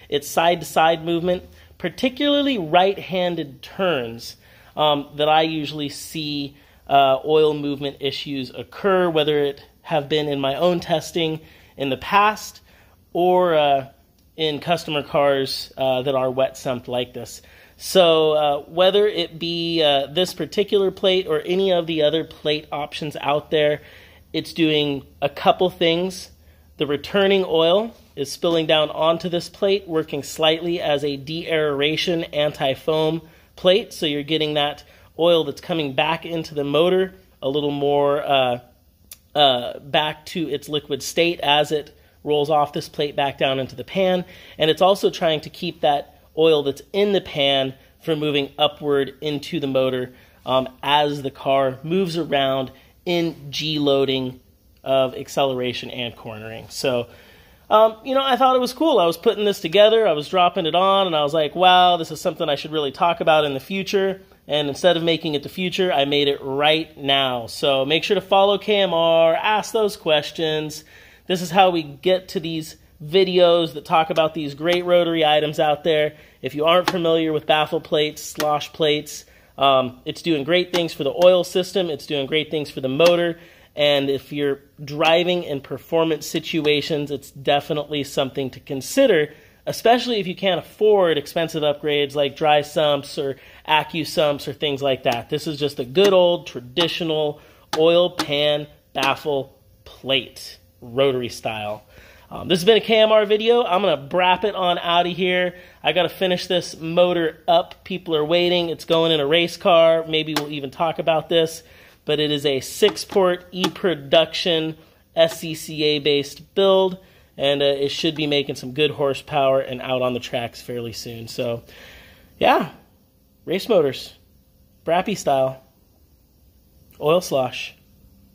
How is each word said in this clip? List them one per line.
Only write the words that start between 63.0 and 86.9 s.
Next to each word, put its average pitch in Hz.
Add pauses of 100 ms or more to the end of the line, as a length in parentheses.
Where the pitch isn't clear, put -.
about 156
in 139
the 135
future." 190 (280)
And 147
instead 165
of 165
making 160
it 143
the -
future, 180
I 143
made 143
it 139
right 147
now. 135
So 135
make 156
sure 208
to 185
follow 196
K 208
M 185
R, 165
ask 208
those 214
questions. 156 (440)
This 180
is 160
how 185
we 170
get 175
to 190
these 160 (260)
videos 175
that 151
talk 165
about 160
these 143
great 175
rotary 170
items 151
out 151
there. 151 (260)
If 131
you 147
aren't 175
familiar 165
with 151
baffle 151
plates, 151
slosh 151
plates, 151 (320)
um, 131
it's 147
doing 151
great 180
things 170
for 160
the 135 (120)
oil 180
system. 180
It's 139
doing 139
great 151
things 151
for 147
the 131
motor. 170 (360)
And 143
if 135
you're 143 (240)
driving 165
in 139
performance 156
situations, 147